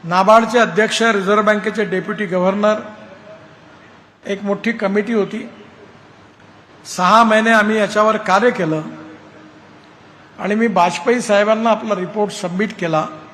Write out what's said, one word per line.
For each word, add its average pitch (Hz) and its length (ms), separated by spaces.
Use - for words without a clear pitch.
नाबार्डचे 220 560
अध्यक्ष, 208 420
रिझर्व्ह 208 420
बँकेचे 208 420
डेप्युटी 190 400
गव्हर्नर, 196 500
एक 196 180
मोठी 202 280
कमिटी 208 420
होती. 214 360
सहा 196 380
महिने 220 260
आम्ही 214 280
याच्यावर 214 400
कार्य 208 340
केलं 156 300
आणि 196 160
मी 226 120
वाजपेयी 190 540
साहेबांना 214 480
आपला 214 260
रिपोर्ट 190 360
सबमिट - 480
केला. 160 280